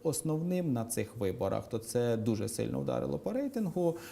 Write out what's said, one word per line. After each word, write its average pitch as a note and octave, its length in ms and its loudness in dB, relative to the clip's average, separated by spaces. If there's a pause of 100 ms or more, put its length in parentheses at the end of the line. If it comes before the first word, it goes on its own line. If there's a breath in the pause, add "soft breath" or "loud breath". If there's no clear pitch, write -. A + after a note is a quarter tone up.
основним D#3+ 720 0
на A2+ 120 0
цих G#2+ 320 -2
виборах, G2 520 0
то A#2 100 0
це A#2+ 380 2
дуже G#2+ 320 0
сильно A#2 300 -2
вдарило C3+ 400 0
по G3 140 -4
рейтингу. G3 640 0 (140 loud breath)